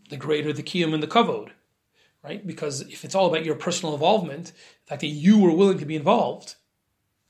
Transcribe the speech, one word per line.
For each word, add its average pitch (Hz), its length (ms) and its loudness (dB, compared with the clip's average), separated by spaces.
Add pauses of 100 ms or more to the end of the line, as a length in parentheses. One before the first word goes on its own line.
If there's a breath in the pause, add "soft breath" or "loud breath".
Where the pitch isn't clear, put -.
(100)
the - 60 -14
greater 147 360 -2
the 139 100 -6
kiyum 165 300 -2
and 156 100 -2
the 151 40 -4
kavod, 151 440 0 (720)
right? 196 240 -14
Because 143 360 -8
if - 220 -18
it's 151 100 -8
all 190 140 4
about 165 160 -2
your 156 100 -2
personal 165 400 -6
involvement, 165 520 0 (380 soft breath)
the - 40 -20
fact - 120 -10
that 160 60 -6
you 151 320 6
were 185 140 6
willing 185 260 4
to - 80 -10
be 156 100 -6
involved, 156 600 -2 (720)